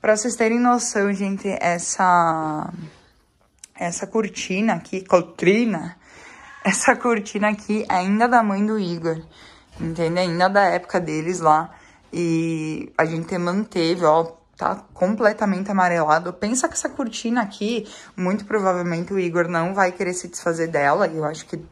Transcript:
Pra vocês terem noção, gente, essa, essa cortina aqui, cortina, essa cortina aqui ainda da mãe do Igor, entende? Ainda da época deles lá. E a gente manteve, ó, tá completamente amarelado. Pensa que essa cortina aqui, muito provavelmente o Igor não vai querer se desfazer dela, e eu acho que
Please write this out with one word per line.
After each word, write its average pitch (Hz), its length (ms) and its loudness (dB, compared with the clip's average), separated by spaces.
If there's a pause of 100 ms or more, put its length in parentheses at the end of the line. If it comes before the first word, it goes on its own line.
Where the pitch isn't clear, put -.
Pra 214 160 4
vocês 233 200 -4
terem 226 220 2
noção, 240 540 2
gente, 196 360 -4 (120)
essa, 170 1080 2 (1040)
essa 175 320 -6
cortina 202 680 -2
aqui, 185 300 -8
cortina, 180 920 2 (680)
essa 214 320 2
cortina 214 540 0
aqui 214 400 -4
ainda 202 400 2
da 240 140 6
mãe 202 240 0
do 220 120 0
Igor, 165 440 -2 (580)
entende? 165 380 -2
Ainda 180 300 2
da 202 160 4
época 175 360 0
deles 160 400 -4
lá. 160 300 4 (420)
E 165 880 -2
a 160 60 4
gente 165 340 -4
manteve, 175 680 0
ó, 165 320 4 (200)
tá - 360 -4
completamente 208 760 0
amarelado. 175 640 2
Pensa 226 360 -2
que - 60 -6
essa - 140 -6
cortina 233 540 -4
aqui, 208 460 -4 (280)
muito 190 280 -2
provavelmente 180 680 -2
o 196 60 0
Igor 175 280 0
não 170 260 -2
vai 190 200 2
querer 180 220 -4
se 180 120 -10
desfazer 165 420 -4
dela, 156 380 2
e 160 100 -4
eu 156 80 -4
acho 156 220 -6
que - 140 -10 (120)